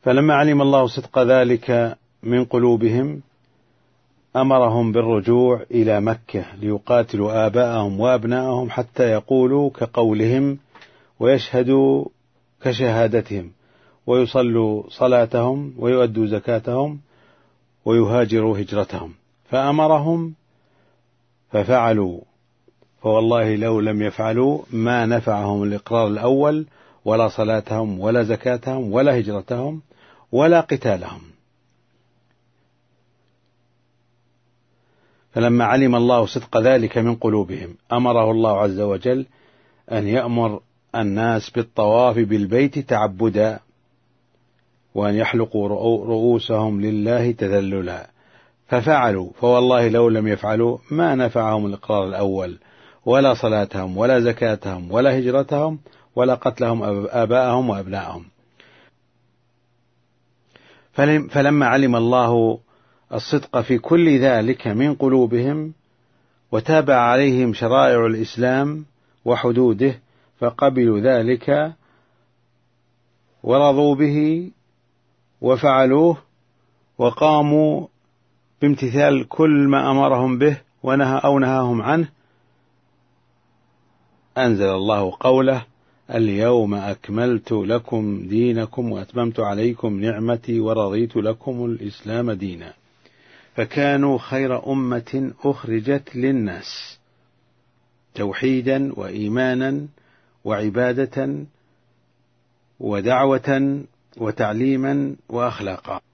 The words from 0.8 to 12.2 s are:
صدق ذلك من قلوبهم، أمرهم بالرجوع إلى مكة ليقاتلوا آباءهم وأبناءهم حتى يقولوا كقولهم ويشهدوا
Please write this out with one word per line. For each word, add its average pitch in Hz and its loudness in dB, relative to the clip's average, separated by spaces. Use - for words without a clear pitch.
صدق 131 -4
ذلك 123 2
من 120 0
قلوبهم، 120 0
أمرهم 123 2
بالرجوع 117 2
إلى 110 2
مكة 107 -4
ليقاتلوا 107 -2
آباءهم 110 -2
وأبناءهم 123 0
حتى 123 -4
يقولوا 127 2
كقولهم 120 0
ويشهدوا 135 2